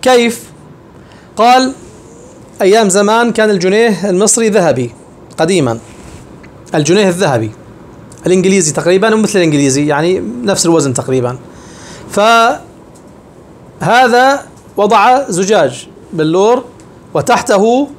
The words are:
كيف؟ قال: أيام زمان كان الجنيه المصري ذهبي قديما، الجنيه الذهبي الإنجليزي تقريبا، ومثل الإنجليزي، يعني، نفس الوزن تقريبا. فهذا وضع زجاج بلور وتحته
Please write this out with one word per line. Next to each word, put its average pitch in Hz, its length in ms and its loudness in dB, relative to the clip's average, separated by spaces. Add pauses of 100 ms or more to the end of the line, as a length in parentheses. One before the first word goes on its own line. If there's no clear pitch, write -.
كيف؟ 240 400 0 (920)
قال: 254 360 2 (880)
أيام 208 260 2
زمان 208 440 0
كان 214 180 0
الجنيه 202 600 0
المصري 190 380 0
ذهبي 147 460 0 (440)
قديما، 160 400 0 (960)
الجنيه 175 340 0
الذهبي 147 420 -2 (760)
الإنجليزي 185 460 0
تقريبا، 185 420 0
ومثل 214 240 0
الإنجليزي، 143 480 0
يعني، 165 360 -2 (200)
نفس 196 240 -2
الوزن 147 280 0
تقريبا. 127 440 -4 (2500)
فهذا 247 600 2 (360)
وضع 226 520 2
زجاج 180 600 -2 (240)
بلور 185 520 0 (500)
وتحته 233 720 0 (100)